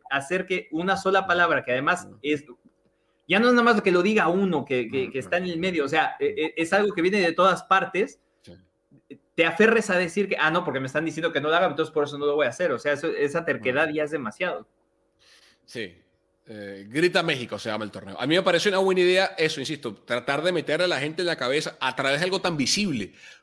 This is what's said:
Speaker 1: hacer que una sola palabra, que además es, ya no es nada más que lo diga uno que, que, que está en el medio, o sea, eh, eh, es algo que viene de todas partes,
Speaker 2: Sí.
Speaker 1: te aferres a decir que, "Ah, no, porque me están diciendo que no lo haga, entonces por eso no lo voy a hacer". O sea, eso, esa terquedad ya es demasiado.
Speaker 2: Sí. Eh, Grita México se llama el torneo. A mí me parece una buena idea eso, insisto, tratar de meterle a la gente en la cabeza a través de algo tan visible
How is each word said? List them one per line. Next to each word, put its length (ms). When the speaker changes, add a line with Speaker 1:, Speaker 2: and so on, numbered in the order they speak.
Speaker 1:
hacer 360
que 240
una 260
sola 300
palabra, 380
que 80
además 360
es, 220
ya 120
no 80
es 60
nada 100
más 180
que 80
lo 120
diga 260
uno 360
que, 240
que, 220
que 80
está 180
en 80
el 140
medio, 260
o 40
sea, 300
eh, 200
eh, 180
es 160
algo 220
que 80
viene 180
de 120
todas 320
partes, 560
Speaker 2:
Sí. 100
Speaker 1:
te 100
aferres 460
a 80
decir 300
que, 100
"Ah, 120
no, 140
porque 160
me 60
están 180
diciendo 260
que 120
no 80
lo 60
haga, 100
entonces 260
por 120
eso 120
no 80
lo 120
voy 100
a 40
hacer". 220
O 60
sea, 160
eso, 140
esa 360
terquedad 480
ya 120
es 80
demasiado. 540
Speaker 2:
Sí. 280
Eh, 400
Grita 360
México 340
se 120
llama 140
el 60
torneo. 300
A 40
mí 120
me 60
parece 260
una 100
buena 220
idea 360
eso, 220
insisto, 380
tratar 480
de 80
meterle 320
a 40
la 120
gente 220
en 40
la 80
cabeza 460
a 160
través 240
de 40
algo 160
tan 160
visible 580